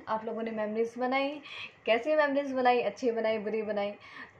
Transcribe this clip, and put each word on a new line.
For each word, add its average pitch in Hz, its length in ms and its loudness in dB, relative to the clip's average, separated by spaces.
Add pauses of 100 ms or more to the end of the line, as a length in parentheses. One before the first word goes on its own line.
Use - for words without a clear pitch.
आप 214 160 -4
लोगों 220 180 -6
ने 226 80 -4
memories 220 480 -2
बनाई, 269 420 0 (460)
कैसी 240 280 2
memories 285 380 2
बनाई, 247 280 6
अच्छी 214 300 0
बनाई, 220 280 0
बुरी 214 240 -2
बनाई, 202 280 -2 (500)